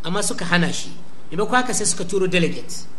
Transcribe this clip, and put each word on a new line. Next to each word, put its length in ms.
Amma 180
suka 240
hana 260
shi. 180
Maimakon 300
haka 140
sai 100
suka 200
turo 220
delegate. 600